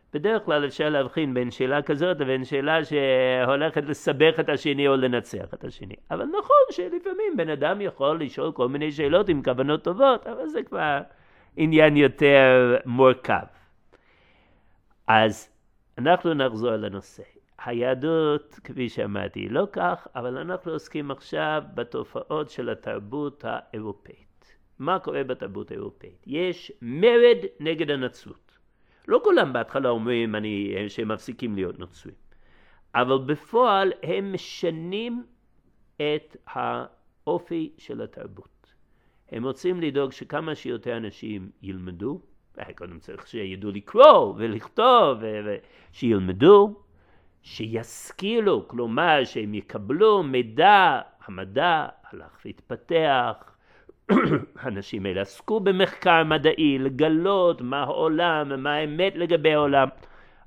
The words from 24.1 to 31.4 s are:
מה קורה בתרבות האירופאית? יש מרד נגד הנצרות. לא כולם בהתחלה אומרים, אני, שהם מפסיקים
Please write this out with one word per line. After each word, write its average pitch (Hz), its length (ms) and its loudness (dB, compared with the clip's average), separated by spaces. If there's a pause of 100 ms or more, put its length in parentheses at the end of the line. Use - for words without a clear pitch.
מה 175 200 -4
קורה 139 240 -6
בתרבות 113 480 -10
האירופאית? 104 560 -16
יש 170 440 -8 (100)
מרד 233 560 4 (220)
נגד 151 320 -4
הנצרות. - 680 -10 (500)
לא 220 160 2
כולם 240 300 2
בהתחלה 123 360 -2
אומרים, 117 460 -2
אני, 101 400 -4 (120)
שהם 113 200 -8
מפסיקים 110 480 -8